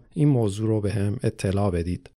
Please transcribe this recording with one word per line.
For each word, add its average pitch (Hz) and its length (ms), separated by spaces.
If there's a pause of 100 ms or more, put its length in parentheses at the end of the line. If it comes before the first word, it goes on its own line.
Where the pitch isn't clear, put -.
(140)
این 147 140
موضوع 110 400
رو 110 140
به 101 100
هم 101 320
اطلاع 101 480
بدید. 87 480